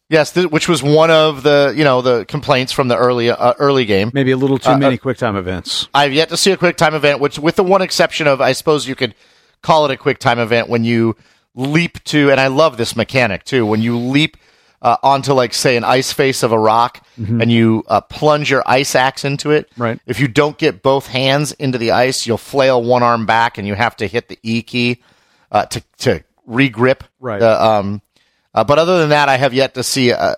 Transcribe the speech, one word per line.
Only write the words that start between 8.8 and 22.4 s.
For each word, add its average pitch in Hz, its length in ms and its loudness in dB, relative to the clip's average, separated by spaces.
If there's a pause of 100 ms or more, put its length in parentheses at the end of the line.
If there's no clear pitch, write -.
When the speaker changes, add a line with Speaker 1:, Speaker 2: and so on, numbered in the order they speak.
Speaker 1:
you 135 60 -6
could 120 200 -6 (480)
call 156 220 2
it 139 60 -2
a 131 60 -4
quick 135 220 -4
time 120 200 0
event 117 300 0
when 117 160 0
you 113 320 0 (380)
leap 147 500 -2
to, 143 260 2
and 135 100 4
I 135 80 2
love 139 280 0
this 113 200 -6
mechanic 113 480 -2
too, 120 220 0
when 110 160 0
you 120 160 -2
leap, 135 380 -2 (460)
uh, 120 200 2
onto, 139 300 0
like, 123 220 0
say, 131 220 0
an 113 80 -2
ice 127 280 0
face 135 300 -2
of 113 100 0
a 113 60 2
rock, 110 460 0 (160)
Speaker 2:
Mm-hmm. 113 200 -2
Speaker 1:
and 117 100 0
you, 113 380 2
uh, 101 140 0
plunge 147 480 -2
your 135 160 0
ice 135 280 0
axe 131 300 0
into 143 260 -4
it. 151 280 0
Speaker 2:
Right. 120 280 -4
Speaker 1:
If - 140 -6
you 139 80 0
don't 147 300 0
get - 240 -2
both 135 260 0
hands 135 440 0
into 131 260 -4
the 113 140 0
ice, 127 340 0
you'll 113 100 -2
flail 131 460 0